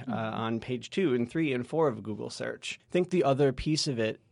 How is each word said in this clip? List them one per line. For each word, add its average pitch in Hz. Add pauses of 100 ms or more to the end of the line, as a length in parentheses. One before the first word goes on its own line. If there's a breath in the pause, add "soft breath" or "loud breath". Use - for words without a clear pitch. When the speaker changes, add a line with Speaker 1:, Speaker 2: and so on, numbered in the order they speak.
Speaker 1:
uh, -
Speaker 2:
Mm-hmm. 110
Speaker 1:
on 113
page 123
two 170
and 120
three 160
and 123
four 156
of 110
a 107
Google 107
search. - (120)
I -
think 180
the 175
other 139
piece -
of 127
it 110 (120)